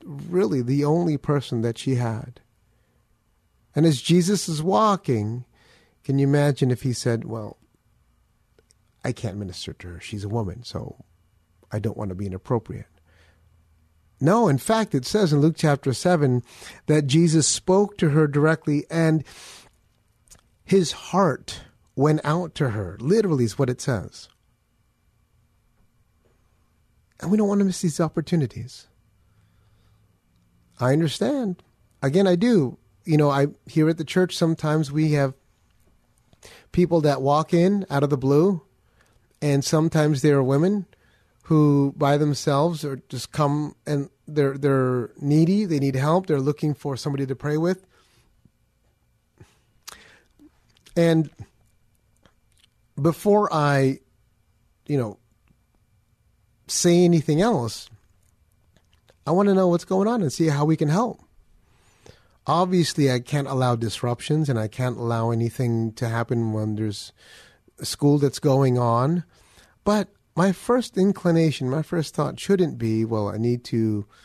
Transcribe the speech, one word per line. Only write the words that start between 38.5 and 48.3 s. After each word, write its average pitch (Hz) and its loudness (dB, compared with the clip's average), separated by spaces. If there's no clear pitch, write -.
and 139 0
sometimes 156 2
there 147 4
are 139 2
women 170 0
who 143 2
by 147 2
themselves 147 0
or 135 -10
just - -10
come 147 -2
and 143 -4
they're, 143 0
they're 131 0
needy, 160 2
they 160 -2
need 139 0
help, 160 0
they're 147 0
looking 143 -2
for 139 -8
somebody 139 -6
to 131 -8
pray 147 -4
with. 180 -2